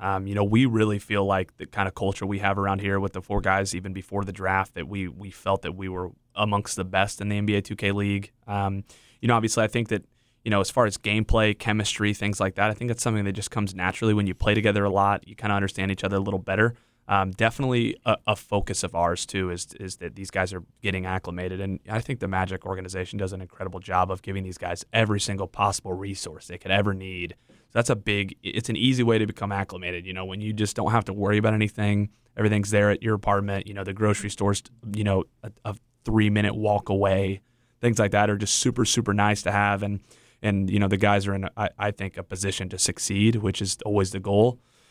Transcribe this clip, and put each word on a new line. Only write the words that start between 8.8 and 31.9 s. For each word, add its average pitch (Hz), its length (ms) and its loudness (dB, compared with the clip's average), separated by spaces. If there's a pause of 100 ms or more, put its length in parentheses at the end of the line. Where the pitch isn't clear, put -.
you 117 80 2
know, 117 60 6
obviously, 113 280 2
I 110 40 2
think 117 200 -2
that, 107 160 -2 (400)
you 110 80 -2
know, 101 80 4
as 95 100 0
far 123 160 4
as 101 120 -2
gameplay, 107 600 2
chemistry, 104 560 0
things 101 280 -2
like 98 140 0
that, 104 140 2
I 107 40 -2
think 120 160 -6
that's 113 140 -4
something 110 200 0
that 98 80 -2
just 98 180 -6
comes 101 240 -2
naturally 95 400 2
when 101 140 4
you 92 60 -2
play 107 220 2
together 104 280 2
a 101 60 2
lot. 98 360 2
You 101 100 -18
kinda 104 200 -2
understand 98 340 0
each 95 140 -4
other 98 140 2
a 98 40 2
little 98 180 -2
better. 104 340 2 (360)
Um, 98 220 2
definitely 117 720 0
a, 110 120 2 (100)
a 107 80 2
focus - 480 -2
of 90 100 -4
ours, 85 320 0
too, 95 240 -2
is, 87 300 -8
is 92 160 -10
that - 200 -10
these 98 140 -10
guys 95 240 -2
are 90 80 -8 (220)
getting 95 240 -2
acclimated. 92 520 -4
And 95 200 -4 (100)
I 110 120 -2
think 123 180 -6
the - 80 -4
Magic 95 400 -2
organization 92 500 -8
does 98 160 -4
an 92 80 -10
incredible 92 380 -10
job 92 320 0
of 92 100 -6
giving 95 220 -6
these 92 160 -10
guys 87 340 -6
every 107 260 2
single 95 280 -4
possible 101 460 0
resource 95 520 -10
they 90 140 -12
could 92 100 -8
ever 98 240 2
need. 92 420 -8 (140)
So - 60 -20 (160)
that's 117 180 0
a 127 60 2
big, 101 480 -2
it's - 260 -4
an - 80 -2
easy 127 240 2
way 113 160 4
to 110 80 2
become 101 260 -4
acclimated. 92 540 -6
You 95 80 -10
know, 92 100 -8
when 95 160 -8
you 107 140 -4
just 104 220 -2
don't 104 160 0
have 113 140 2
to 98 80 -6
worry 104 260 2
about 107 160 2
anything, 104 560 0 (260)